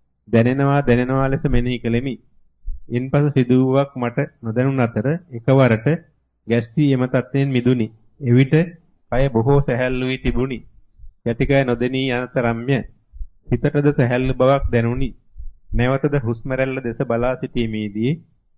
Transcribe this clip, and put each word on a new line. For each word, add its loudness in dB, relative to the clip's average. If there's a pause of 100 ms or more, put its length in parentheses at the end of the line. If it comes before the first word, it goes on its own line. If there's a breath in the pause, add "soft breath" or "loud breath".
(280)
දැනෙනවා, 2
දැනෙනවා 0
ලෙස -2
මෙනෙහි 0
කෙලෙමි. -2 (720)
ඉන්පසු 0
සිදුවුවක් 2
මට -4 (200)
නොදැනුන -2
අතර -2 (240)
එකවරට 2 (600)
ගැස්සී 0
එම 2
තත්ත්වයෙන් -2
මිදුනි. 2 (340)
එවිට 4 (580)
කය 2
බොහෝ 2
සැහැල්ලු -2
වී -4
තිබුණි. -2 (640)
යටිකය 2
නොදෙනී -2
යන -2
තරම්ය. -2 (640)
සිතටද 0
සැහැල්ලු 0
බවක් 2
දැනුනි. 0 (580)
නැවතද 0
හුස්ම -4
රැල්ල -2
දෙස -6
බලා 0
සිටීමේදී -4 (460)